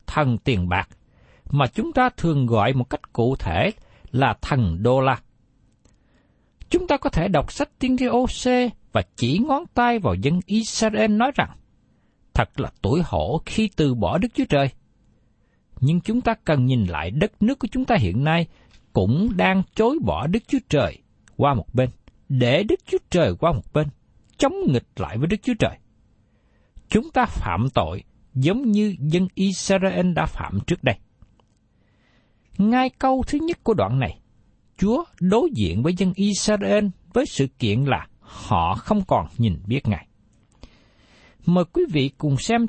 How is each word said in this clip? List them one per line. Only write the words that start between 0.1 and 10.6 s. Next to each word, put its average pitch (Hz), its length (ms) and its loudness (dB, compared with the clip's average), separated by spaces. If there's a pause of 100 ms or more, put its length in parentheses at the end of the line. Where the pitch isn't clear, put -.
tiền 90 320 -2
bạc, 92 200 -2 (640)
mà 139 160 2
chúng 302 260 -4
ta 254 240 2
thường 143 280 0
gọi 113 280 2
một 127 160 -2
cách - 240 -10
cụ 123 220 0
thể 120 360 0 (400)
là 123 300 0
thần 101 420 0
đô 127 180 4
la. 131 180 0 (1500)
Chúng 349 180 -2
ta 285 100 0
có - 120 -4
thể 170 180 -2
đọc 156 240 -2
sách - 180 -8 (100)
tiên 254 180 0
tri 254 80 -2
Ô-sê 247 640 0 (220)
và 107 100 0 (140)
chỉ 131 320 0
ngón 294 160 0 (100)
tay 240 260 2
vào 127 140 0
dân 139 320 0
Israel 214 680 0